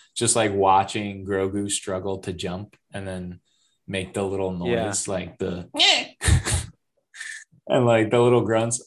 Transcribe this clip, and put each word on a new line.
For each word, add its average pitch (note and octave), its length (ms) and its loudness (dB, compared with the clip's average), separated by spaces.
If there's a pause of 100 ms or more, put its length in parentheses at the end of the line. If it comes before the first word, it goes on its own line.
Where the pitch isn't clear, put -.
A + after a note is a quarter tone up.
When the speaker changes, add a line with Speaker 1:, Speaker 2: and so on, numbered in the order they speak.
(140)
Speaker 1:
just, A#2 220 0
like, A2 160 2
watching G2 760 2
Grogu G2 440 -2
struggle F#2+ 480 -6
to F#2+ 140 -8
jump F#2 440 -10 (160)
and G2+ 140 -10
then F2+ 340 -10 (480)
make F#2+ 260 -6
the G2+ 80 0
little F#2+ 300 -2 (160)
Speaker 2:
Yeah. A2+ 180 0
Speaker 1:
noise, G2+ 220 -4
like F2+ 300 -6
the F2+ 360 -6
<laughs> - 960 0 (960)
and, B2+ 200 4
like, A2 240 4
the A#2+ 100 4
little A#2+ 220 6
grunts. A2+ 440 0